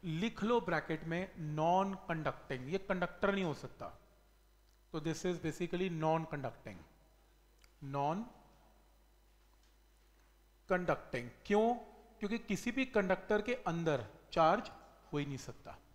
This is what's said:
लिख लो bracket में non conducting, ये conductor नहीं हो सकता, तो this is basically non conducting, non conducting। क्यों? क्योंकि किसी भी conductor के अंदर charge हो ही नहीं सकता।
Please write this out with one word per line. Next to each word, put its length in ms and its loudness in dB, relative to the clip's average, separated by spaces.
लिख 400 -2
लो 160 4
bracket 440 0
में 520 -4
non 360 4
conducting, 600 -4
ये 100 -2
conductor 460 0
नहीं 100 0
हो 100 0
सकता, 320 -12
तो 80 -4
this 260 -4
is 180 0
basically 500 -2
non 380 2
conducting, 500 -8
non 300 0
conducting। 640 0
क्यों? 280 6
क्योंकि 200 -2
किसी 320 -2
भी 180 0
conductor 520 4
के 120 0
अंदर 380 2
charge 380 6
हो 60 0
ही 80 0
नहीं 120 -6
सकता। 400 -14